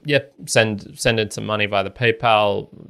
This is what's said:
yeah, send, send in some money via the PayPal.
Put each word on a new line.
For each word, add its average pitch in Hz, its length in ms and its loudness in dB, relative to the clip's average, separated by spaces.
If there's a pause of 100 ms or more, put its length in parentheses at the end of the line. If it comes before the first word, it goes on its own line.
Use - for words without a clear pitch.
yeah, 143 160 0 (260)
send, 110 520 0
send 113 220 0
in 107 100 -2
some 110 160 -10
money 107 200 -2
via 98 180 0
the 95 60 -8
PayPal. 110 760 0 (220)